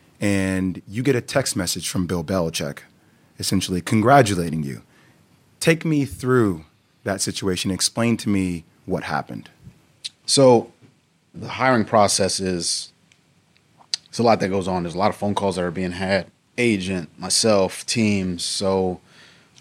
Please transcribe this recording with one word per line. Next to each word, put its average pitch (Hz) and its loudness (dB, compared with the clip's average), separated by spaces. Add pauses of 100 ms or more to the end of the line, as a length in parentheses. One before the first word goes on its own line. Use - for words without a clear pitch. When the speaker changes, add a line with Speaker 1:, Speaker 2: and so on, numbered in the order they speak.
(200)
Speaker 1:
And 95 -2
you 104 -8
get 127 2
a 117 -2
text - -4
message 90 -4
from 92 -2
Bill 87 -2
Belichick, 82 -4 (580)
essentially 92 -2
congratulating 104 4
you. 67 -10 (760)
Take 165 0
me 147 2
through 113 0 (380)
that 98 -4
situation. 95 -2
Explain 113 -2
to - -6
me 92 -2 (200)
what 90 -4
happened. 62 -6 (800)
Speaker 2:
So 127 6 (640)
the - -12
hiring 120 2
process 101 2
is, 90 -4 (1160)
it's - -8
a 117 0
lot 110 4
that 98 0
goes 92 -2
on. 92 -2
There's 85 -6
a 87 -6
lot 101 2
of 87 -4
phone 101 -2
calls 95 -2
that 90 -2
are 87 -2
being 90 -4
had, 92 -2 (320)
agent, 95 0 (100)
myself, 95 2
teams. 98 0
So 95 -2 (600)